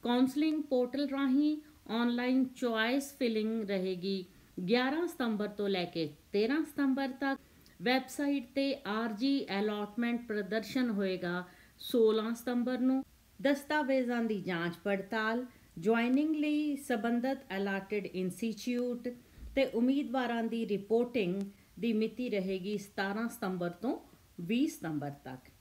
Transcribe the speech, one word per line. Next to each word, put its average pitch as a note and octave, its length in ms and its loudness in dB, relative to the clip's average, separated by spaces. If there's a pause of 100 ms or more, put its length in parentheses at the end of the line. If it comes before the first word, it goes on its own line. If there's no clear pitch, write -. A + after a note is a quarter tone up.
ਕਾਉਂਸਲਿੰਗ C#4+ 600 2
ਪੋਰਟਲ C4 460 0
ਰਾਹੀਂ C#4 480 2 (320)
ਆਨਲਾਈਨ A#3+ 540 2 (120)
ਚੁਆਇਸ A#3+ 640 0
ਫਿਲਿੰਗ A3 500 0
ਰਹੇਗੀ F#3+ 540 -2 (460)
ਗਿਆਰਾਂ C4 380 4
ਸਤੰਬਰ A3 400 -2
ਤੋਂ G#3 220 -4
ਲੈ F#3 160 0
ਕੇ E3 240 -2 (220)
ਤੇਰਾਂ B3 320 2
ਸਤੰਬਰ C4+ 560 0
ਤੱਕ। C4+ 200 -2 (420)
ਵੈੱਬਸਾਈਟ C4 760 0
'ਤੇ C#4 180 2 (140)
ਆਰਜੀ A3+ 580 0 (140)
ਅਲਾਟਮੈਂਟ G#3+ 680 -2
ਪ੍ਰਦਰਸ਼ਨ G#3+ 640 -2
ਹੋਏਗਾ F#3 540 -2 (380)
ਸੋਲਾਂ A3 520 4
ਸਤੰਬਰ B3 460 -2
ਨੂੰ। C4 240 2 (360)
ਦਸਤਾਵੇਜ਼ਾਂ C4+ 840 2
ਦੀ G#3+ 180 0
ਜਾਂਚ E3+ 420 -2
ਪੜਤਾਲ A3 640 0 (340)
Joining B3 560 4
ਲਈ D4+ 420 0
ਸਬੰਧਤ A#3+ 680 -2 (140)
allotted G3 480 -2
ਇੰਸਟੀਚਿਊਟ A#3+ 1040 -4 (480)
ਤੇ C4+ 180 4
ਉਮੀਦਵਾਰਾਂ A#3+ 720 0
ਦੀ A3+ 240 -2
ਰਿਪੋਰਟਿੰਗ G3+ 760 0 (380)
ਦੀ A#3 140 0
ਮਿਤੀ A3 360 0
ਰਹੇਗੀ F#3+ 480 -2
ਸਤਾਰਾਂ G3+ 520 -4
ਸਤੰਬਰ F#3 400 -2 (120)
ਤੋਂ C#4 140 0 (460)
ਵੀਹ A#3 280 2
ਸਤੰਬਰ D3 420 -4 (120)
ਤੱਕ। C3 260 -14 (120)